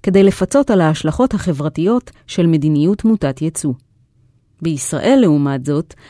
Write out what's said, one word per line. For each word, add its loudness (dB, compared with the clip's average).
כדי 2
לפצות 2
על 4
ההשלכות 0
החברתיות -2
של -2
מדיניות 0
מוטת 0
ייצוא. -4
בישראל, 0
לעומת 0
זאת, -4